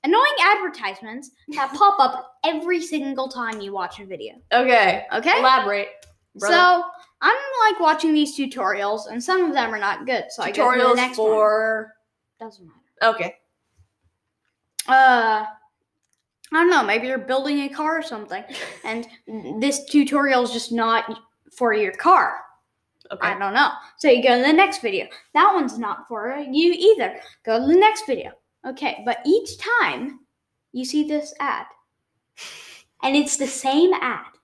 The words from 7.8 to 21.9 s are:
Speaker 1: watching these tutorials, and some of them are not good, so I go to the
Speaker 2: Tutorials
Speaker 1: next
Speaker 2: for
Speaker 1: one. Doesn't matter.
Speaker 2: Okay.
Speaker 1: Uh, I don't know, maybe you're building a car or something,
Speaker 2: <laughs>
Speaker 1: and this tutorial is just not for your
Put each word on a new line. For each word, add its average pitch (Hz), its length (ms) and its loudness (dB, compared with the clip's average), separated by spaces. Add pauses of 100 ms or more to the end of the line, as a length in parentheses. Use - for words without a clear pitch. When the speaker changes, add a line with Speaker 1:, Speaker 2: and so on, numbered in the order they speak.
Speaker 1:
watching 311 340 2
these 294 240 0
tutorials, 214 720 -4
and 233 100 -8
some 370 220 0
of 311 100 0
them 233 220 -2
are 208 60 -6
not 202 260 -4
good, 247 220 -4
so - 160 -10
I 196 80 -4
go - 200 2
to 247 60 2
the 247 60 4
Speaker 2:
Tutorials 247 120 4
Speaker 1:
next 254 200 -2
Speaker 2:
for 220 680 2 (560)
Speaker 1:
one. 220 100 -14
Doesn't 190 200 -20
matter. - 480 -2
Speaker 2:
Okay. 175 180 -8 (1500)
Speaker 1:
Uh, 240 580 4 (1080)
I 311 40 0
don't 339 140 4
know, 294 120 4
maybe 233 240 -2
you're 262 120 -4
building 269 420 -2
a 277 80 -6
car 311 280 -4
or 320 60 -4
something, 214 400 -12 (220)
Speaker 2:
<laughs> - 200 -18
Speaker 1:
and 226 220 -8 (540)
this 269 240 -2
tutorial 285 580 2
is 240 80 -2
just 233 220 -8
not 226 480 -2 (360)
for 233 180 0
your 202 180 -2